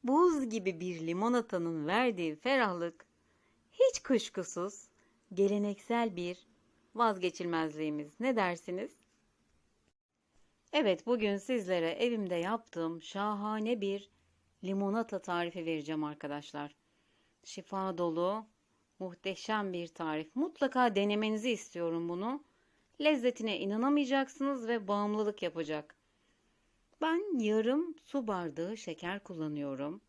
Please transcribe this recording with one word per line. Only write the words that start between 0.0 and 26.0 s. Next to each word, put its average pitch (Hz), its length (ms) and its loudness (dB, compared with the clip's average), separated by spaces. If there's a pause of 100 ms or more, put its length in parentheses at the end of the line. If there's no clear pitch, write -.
Buz 285 460 6
gibi 190 300 -2
bir 170 280 -4
limonatanın 175 800 0
verdiği 185 480 2
ferahlık 185 720 0 (640)
hiç 508 320 4
kuşkusuz 196 840 -2 (460)
geleneksel 202 800 0
bir 175 320 -6 (480)
vazgeçilmezliğimiz. 165 1200 0
Ne 247 160 2
dersiniz? 180 560 -2 (1800)
Evet, 214 360 2
bugün 214 300 2
sizlere 185 520 0
evimde 214 460 0
yaptığım 170 640 -2
şahane 214 800 -2
bir 202 280 -4 (540)
limonata 196 580 0
tarifi 175 440 -4
vereceğim 156 380 -2
arkadaşlar. 147 720 -8 (680)
Şifa 190 540 -4
dolu, 175 480 0 (540)
muhteşem 190 760 -4
bir 175 140 -4
tarif. 156 480 -6
Mutlaka 262 600 2
denemenizi 214 560 2
istiyorum 170 580 -2
bunu. 220 340 -4 (580)
Lezzetine 240 580 2
inanamayacaksınız 269 1080 0
ve 220 200 0
bağımlılık 208 560 0
yapacak. 156 600 -6 (1000)